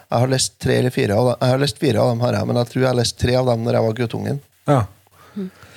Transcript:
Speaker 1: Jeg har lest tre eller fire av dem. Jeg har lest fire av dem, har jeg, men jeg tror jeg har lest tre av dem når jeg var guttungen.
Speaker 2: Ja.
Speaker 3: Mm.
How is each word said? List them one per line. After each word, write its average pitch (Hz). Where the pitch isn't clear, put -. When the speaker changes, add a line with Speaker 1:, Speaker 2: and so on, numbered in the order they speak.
Speaker 1:
Jeg 120
har 127
lest -
tre 123
eller 123
fire 104
av 123
dem. 120
Jeg 127
har 135
lest 143
fire 117
av 123
dem, 117
har 117
jeg, 110
men 120
jeg 120
tror 127
jeg 131
har 123
lest -
tre 127
av 127
dem 113
når 120
jeg 113
var 113
guttungen. 117
Speaker 2:
Ja. 139
Speaker 3:
Mm. 190